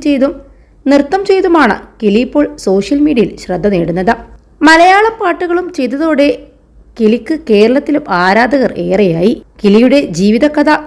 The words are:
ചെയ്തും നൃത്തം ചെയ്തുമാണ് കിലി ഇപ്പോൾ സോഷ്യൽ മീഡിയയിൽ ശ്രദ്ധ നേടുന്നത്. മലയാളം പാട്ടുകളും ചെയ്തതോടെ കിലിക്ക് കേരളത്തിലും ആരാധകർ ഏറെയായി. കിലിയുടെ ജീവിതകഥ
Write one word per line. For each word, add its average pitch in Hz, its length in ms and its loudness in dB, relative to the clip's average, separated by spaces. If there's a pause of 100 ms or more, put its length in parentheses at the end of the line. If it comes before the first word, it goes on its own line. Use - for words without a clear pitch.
ചെയ്തും 269 400 -2 (380)
നൃത്തം 285 420 0
ചെയ്തുമാണ് 339 460 2 (260)
കിലി 208 180 2
ഇപ്പോൾ 202 260 -2 (200)
സോഷ്യൽ 196 400 0
മീഡിയയിൽ 240 260 0 (120)
ശ്രദ്ധ 180 300 -4
നേടുന്നത്. 175 380 -2 (560)
മലയാളം 370 540 4
പാട്ടുകളും 349 560 -4
ചെയ്തതോടെ 285 500 0 (720)
കിലിക്ക് 233 360 0 (140)
കേരളത്തിലും 254 540 0 (180)
ആരാധകർ 220 500 0 (160)
ഏറെയായി. 185 460 0 (300)
കിലിയുടെ 226 360 4 (200)
ജീവിതകഥ 294 520 0 (160)